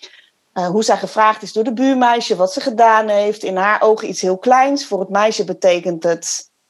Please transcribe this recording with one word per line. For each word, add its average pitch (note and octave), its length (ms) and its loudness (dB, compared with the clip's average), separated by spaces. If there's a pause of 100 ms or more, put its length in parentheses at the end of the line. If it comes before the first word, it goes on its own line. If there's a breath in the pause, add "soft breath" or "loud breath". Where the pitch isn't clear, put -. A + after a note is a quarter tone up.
(520 loud breath)
eh, F3+ 140 -4
hoe G#3+ 180 0
zij G3+ 120 2
gevraagd G#3+ 460 0
is G3 100 -14
door A3 120 -2
de B3 80 -4
buurmeisje, A#3+ 640 0
wat F#3 160 0
ze C#4 80 -6
gedaan A3 480 2
heeft. G#3 340 0
In G3 140 -6
haar G3+ 260 0
ogen A3 260 2
iets F#3+ 120 -8
heel F#3 180 -2
kleins. C4 480 2
Voor F#3+ 140 -4
het F#3+ 80 -6
meisje G#3 360 0
betekent F3 580 -2
het, - 480 -4 (200)